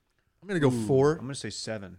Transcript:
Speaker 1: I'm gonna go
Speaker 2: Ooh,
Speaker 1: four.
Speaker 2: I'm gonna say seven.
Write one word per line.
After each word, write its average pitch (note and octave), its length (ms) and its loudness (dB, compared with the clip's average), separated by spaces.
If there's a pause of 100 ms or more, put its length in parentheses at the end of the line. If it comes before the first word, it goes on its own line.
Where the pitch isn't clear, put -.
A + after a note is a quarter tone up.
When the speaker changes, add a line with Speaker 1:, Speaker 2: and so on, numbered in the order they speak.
(420)
Speaker 1:
I'm F3+ 60 -18
gonna F#3+ 120 -2
go C#3+ 120 4
Speaker 2:
Ooh, A#2 160 -2
Speaker 1:
four. C#3 260 6
Speaker 2:
I'm - 80 -6
gonna C3 140 -8
say A2+ 140 -10
seven. G2 500 -10